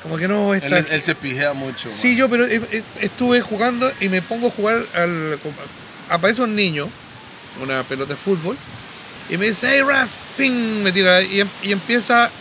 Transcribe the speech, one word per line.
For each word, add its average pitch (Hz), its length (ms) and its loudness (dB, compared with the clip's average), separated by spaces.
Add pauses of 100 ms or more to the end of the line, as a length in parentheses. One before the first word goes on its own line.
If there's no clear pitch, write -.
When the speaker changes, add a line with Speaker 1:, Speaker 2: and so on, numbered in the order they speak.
Speaker 1:
como 160 140 -6
que 170 100 -2
no, 202 260 2
Speaker 2:
Él, 190 80 2
Speaker 1:
está 180 160 2 (160)
Speaker 2:
él 151 80 2
se 151 140 0
pijea 143 380 -2
mucho, 135 360 -6
Speaker 1:
Sí, 247 200 2
Speaker 2:
mae. 247 80 6
Speaker 1:
yo, 262 120 4
pero, 240 160 4
eh, 226 160 0 (100)
eh, 214 120 -4 (160)
estuve 240 420 2
jugando 240 580 0
y 196 100 0
me 185 120 0
pongo 233 280 0
a - 20 -4
jugar 226 320 0 (100)
al, 165 460 0 (720)
aparece 208 340 2
un 220 120 -2
niño, 170 320 0 (720)
una 131 220 -2
pelota 139 320 -4
de 135 40 -8
fútbol, 180 380 -2 (760)
y 160 60 -2
me 202 100 2
dice, 226 200 0
"Hey, 277 140 4
Ras", 269 380 2 (180)
ping, 233 460 0
me 190 80 4
tira, 185 320 6
y 190 160 0
em-, 202 100 2 (140)
y 196 80 0
empieza 240 580 2 (120)